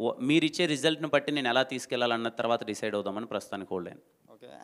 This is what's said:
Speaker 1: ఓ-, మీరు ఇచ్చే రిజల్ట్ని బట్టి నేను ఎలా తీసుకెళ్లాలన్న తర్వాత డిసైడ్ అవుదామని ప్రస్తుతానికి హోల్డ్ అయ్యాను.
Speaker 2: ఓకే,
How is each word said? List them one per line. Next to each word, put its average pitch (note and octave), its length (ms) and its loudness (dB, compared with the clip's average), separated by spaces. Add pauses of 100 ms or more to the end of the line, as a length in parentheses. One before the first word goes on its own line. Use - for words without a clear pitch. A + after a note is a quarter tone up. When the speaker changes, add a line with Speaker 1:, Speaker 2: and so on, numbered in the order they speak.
Speaker 1:
ఓ-, A2+ 180 0
మీరు D3+ 260 4
ఇచ్చే D#3+ 200 0
రిజల్ట్ని D#3 420 2
బట్టి C#3+ 240 2
నేను C#3+ 160 0
ఎలా B2 160 6
తీసుకెళ్లాలన్న A#2+ 640 0
తర్వాత A2+ 360 0
డిసైడ్ G#2+ 320 -4
అవుదామని G2+ 300 -2
ప్రస్తుతానికి G2 460 -6
హోల్డ్ F2+ 180 -4
అయ్యాను. - 440 -20
Speaker 2:
ఓకే, B2 140 -20 (160)